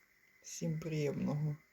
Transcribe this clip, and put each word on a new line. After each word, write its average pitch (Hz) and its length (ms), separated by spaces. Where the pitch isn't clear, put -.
Всім 165 360
приємного. 147 760